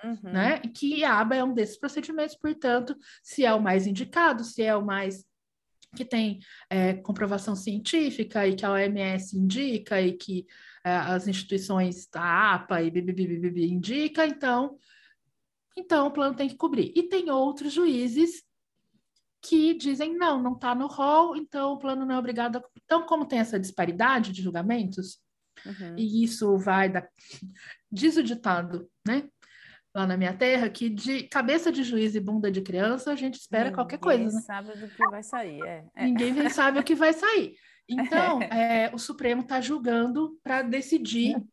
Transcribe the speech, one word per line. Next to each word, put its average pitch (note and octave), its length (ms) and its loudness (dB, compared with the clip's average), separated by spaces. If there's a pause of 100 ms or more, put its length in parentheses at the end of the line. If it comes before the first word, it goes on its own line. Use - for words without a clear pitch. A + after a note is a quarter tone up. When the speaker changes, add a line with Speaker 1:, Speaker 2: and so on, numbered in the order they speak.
Speaker 1:
Uhum. G#3+ 300 -8
Speaker 2:
né? A3 300 2
E A#3 40 -8
que C#4+ 380 -2
aba A#3 300 2
é C4 80 0
um C4 100 -2
desses G#3+ 260 -2
procedimentos, D4+ 560 -6
portanto, C4+ 640 -2 (260)
se - 220 0
é A3+ 80 6
o G#3+ 80 2
mais F#3+ 260 2
indicado, B3+ 560 2
se - 180 -6
é A3 140 2
o G#3 100 -2
mais G3 380 -4 (720)
que B3 100 -8
tem, A3 340 -2 (300)
é, F#3+ 240 2
comprovação G3 640 -2
científica A3 920 0
e F#3+ 80 2
que F#3+ 80 -6
a G3+ 80 0
O G3 60 2
M G3+ 240 0
S F#3+ 340 -4
indica G#3 640 0
e F3+ 140 2
que, F#3 320 -8 (380)
é, F3+ 120 0
as F#3 320 -2
instituições F#3+ 800 -2
da F3 460 2
apa F3+ 300 -2
e E3 80 0
bibibibibibi F3 800 -2
indica, C#4 540 -2
então, C#4 520 -2 (1000)
então E4+ 300 0
o C#4+ 60 -2
plano C#4 240 -2
tem C#4 120 -4
que - 80 -8
cobrir. C#4 400 0
E E4+ 140 4
tem F4 220 -2
outros C#4 420 0
juízes D4 680 2 (1000)
que D#4+ 320 4
dizem, C#4+ 420 -2
"Não, E4 260 2
não B3 120 -2
tá B3 220 -2
no C4 100 -2
rol, D4 500 4
então C#4+ 380 -4
o C#4 60 -8
plano C4+ 260 -4
não C4 100 -2
é B3+ 40 0
obrigado A#3 380 -4
a A#3+ 40 -6
cobrir." - 240 -20
Então, D#4+ 220 2
como D#4 180 2
tem B3 140 0
essa A3+ 200 0
disparidade F#3+ 720 2
de F#3 120 -6
julgamentos, F#3 760 -4 (460)
Speaker 1:
Uhum. F#3+ 320 -12
Speaker 2:
e A3 260 2
isso G#3+ 340 2
vai F#3+ 300 4
da, F#3 180 -2 (840)
diz C#4 240 2
o D#4+ 80 4
ditado, F3+ 640 -2 (180)
né? C4+ 220 0 (640)
Lá F#3+ 120 -2
na F#3 100 0
minha F#3 180 0
terra, B3 360 2
que A#3 180 -4
de A3+ 360 -4
cabeça D4+ 480 2
de C4+ 120 -2
juiz A3 320 0
e G#3+ 40 0
bunda G#3 320 0
de F#3+ 100 -2
criança, G#3+ 500 -2
a C#4+ 40 0
gente C4 240 -6
espera A#3 320 0
qualquer C4 280 -4
Speaker 1:
Ninguém C4+ 200 4
Speaker 2:
coisa, A3 180 0
né? A3+ 60 -2
Speaker 1:
sabe G#3 340 -12
do G#3+ 100 -14
que - 220 2
vai G#3 140 -8
sair, F#3+ 400 -8
é, E3 220 -10 (100)
é. B3+ 100 -2
Speaker 2:
Ninguém B3 260 2
vem D4 180 2
sabe C#4 300 4
o C#4 40 0
que D#4+ 120 2
vai D#4 160 6
sair. G4 440 0 (340)
Então, D4+ 500 2
Speaker 1:
<laughs> A3+ 40 -2
Speaker 2:
é, A3+ 500 2
o A#3 60 -8
Supremo B3 440 -2
tá C4 160 -2
julgando B3 840 0
pra C4 180 0
decidir, B3 760 0 (180)